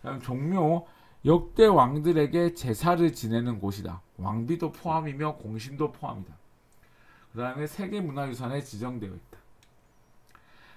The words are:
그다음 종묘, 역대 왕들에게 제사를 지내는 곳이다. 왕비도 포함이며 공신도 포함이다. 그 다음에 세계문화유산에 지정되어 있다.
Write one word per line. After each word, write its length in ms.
그다음 180
종묘, 640
역대 420
왕들에게 880
제사를 580
지내는 460
곳이다. 420
왕비도 560
포함이며 640
공신도 560
포함이다. 420
그 80
다음에 280
세계문화유산에 960
지정되어 480
있다. 280